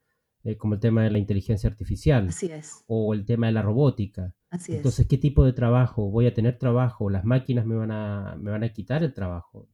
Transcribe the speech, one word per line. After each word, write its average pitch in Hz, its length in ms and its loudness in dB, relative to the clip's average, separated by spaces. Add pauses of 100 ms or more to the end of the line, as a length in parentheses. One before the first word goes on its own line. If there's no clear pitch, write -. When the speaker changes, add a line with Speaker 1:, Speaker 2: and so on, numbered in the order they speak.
(440)
Speaker 1:
eh, 110 120 -4
como 107 180 -2
el 101 60 -4
tema 113 220 4
de 110 80 2
la 104 80 0
inteligencia 104 500 0
artificial 104 600 0
Speaker 2:
Así 85 180 -6
es. 156 400 -12
Speaker 1:
o 110 260 0
el 104 140 -4
tema 117 220 0
de 113 40 2
la 110 100 0
robótica. 107 720 0 (160)
Speaker 2:
Así 180 220 -10
es. 160 60 -2
Speaker 1:
Entonces, 143 280 2
¿qué 143 120 2
tipo 143 260 6
de 127 80 4
trabajo? 120 580 0
¿Voy 117 160 2
a 120 60 2
tener 120 260 0
trabajo? 120 520 0
¿Las 95 140 -2
máquinas 123 420 0
me 113 80 -2
van 110 160 -2
a, 104 480 -6
me 104 120 -8
van 107 120 -4
a 113 80 -2
quitar 127 320 -4
el 147 100 -2
trabajo? 92 600 -8